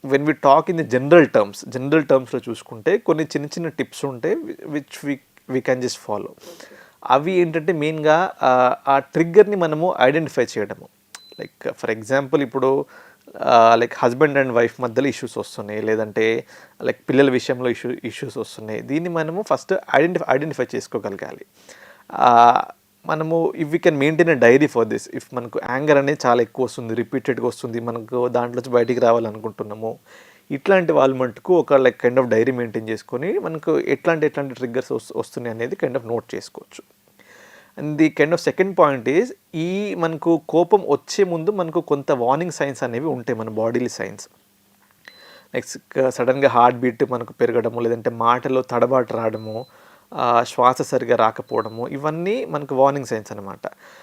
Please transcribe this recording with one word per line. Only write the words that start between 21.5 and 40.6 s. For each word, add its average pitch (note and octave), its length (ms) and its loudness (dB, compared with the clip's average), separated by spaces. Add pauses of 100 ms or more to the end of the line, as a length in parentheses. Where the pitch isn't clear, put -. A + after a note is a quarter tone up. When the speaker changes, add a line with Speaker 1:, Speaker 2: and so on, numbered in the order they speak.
Speaker 1:
ఆ, A#2+ 520 6 (420)
మనము, D#3+ 500 0
if D#3 120 -4
we D#3+ 100 -2
can D#3+ 200 4
maintain D#3+ 300 2
a D3+ 100 2
diary B2+ 380 8
for A2+ 160 2
this, - 240 -6
if B2+ 60 -8 (120)
మనకు A#2+ 340 -8
యాంగర్ C#3 300 0
అనేది C#3 280 -2
చాలా A#2+ 160 4
ఎక్కువ B2 220 -4
వస్తుంది, A2+ 300 -8
రిపీటెడ్‌గా A#2+ 520 -4
వస్తుంది, A#2 340 -6
మనకు A#2 480 -4
దాంట్లో A#2+ 320 -4
నుంచి B2 140 -8
బయటికి A#2+ 260 2
రావాలనుకుంటున్నాము, A2 1000 -2 (520)
ఇట్లాంటి E3+ 420 2
వాళ్ళు C3+ 240 4
మటుకు B2+ 380 -2
ఒక, D#3 200 2
like, B2+ 320 4
kind B2 160 4
of B2 60 0
డైరీ A#2 240 2
మెయింటైన్ A2+ 360 -6
చేసుకొని, C3 500 -6
మనకు D#3+ 420 -2
ఎట్లాంటి, D#3 460 0
ఎట్లాంటి C#3 280 -4
ట్రిగ్గర్స్ B2 380 -6
వస్-, B2 240 -8
వస్తున్నాయి A#2+ 380 -8
అనేది A#2+ 300 -6
kind C3 120 -4
of A#2 100 -6
నోట్ A2+ 280 -6
చేసుకోవచ్చు. - 480 -16 (960)
And D3+ 200 -4
the D#3 100 6 (100)
kind D#3 180 2
of - 120 0
second F#3+ 300 -2
point C#3+ 420 2
is, B3 120 -6 (200)
ఈ F#3+ 400 -4
మనకు E3 540 -2
కోపం E3+ 400 2